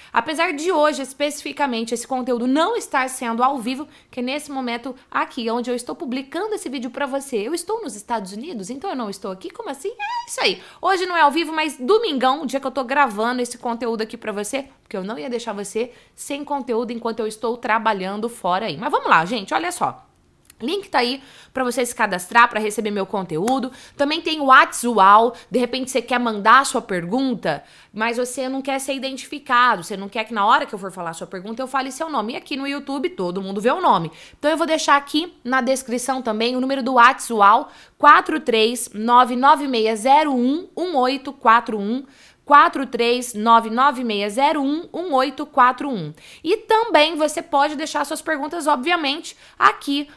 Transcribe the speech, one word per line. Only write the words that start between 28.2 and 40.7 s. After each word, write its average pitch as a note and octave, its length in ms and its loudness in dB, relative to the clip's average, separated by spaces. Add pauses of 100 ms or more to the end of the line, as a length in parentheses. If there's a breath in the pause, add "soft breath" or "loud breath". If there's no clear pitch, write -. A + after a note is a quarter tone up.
não C4+ 140 -6
quer C4+ 180 -4
ser C4+ 140 -6
identificado. B3+ 920 0
Você G3 140 -8
não G3 100 -8
quer A3 160 -6
que A#3 120 -8
na G3+ 100 2
hora C4 220 4
que - 80 -12
eu - 20 -6
for F#3 140 -10
falar E3+ 180 -8
a E3 40 -8
sua F3 120 -12
pergunta, G#3 380 -10
eu B3+ 40 -8
fale C4 240 -4
seu D#4+ 200 -8
nome. A#3 220 -4
E - 20 -8
aqui - 200 -10
no C4+ 120 -6
YouTube, C#4+ 420 -6
todo F#3 320 -6
mundo G3 180 -6
vê A3 120 2
o F4 100 -2
nome. G3 300 2 (260 loud breath)
Então D4 140 0
eu D#4+ 60 0
vou D#4 100 0
deixar D4+ 300 2
aqui D4+ 360 -4 (100)
na B3+ 180 0
descrição B3+ 600 -2
também A3+ 340 -2
o B3+ 60 0
número C4+ 220 -2
do C4 100 -2
Whats A#3+ 380 6
Uau, G#3 400 6 (260 loud breath)
quatro D#4 420 6
três A3+ 540 0
nove A#3+ 420 4
nove C#4+ 320 4
meia A3+ 280 2
zero C#4 360 4
um C4 460 0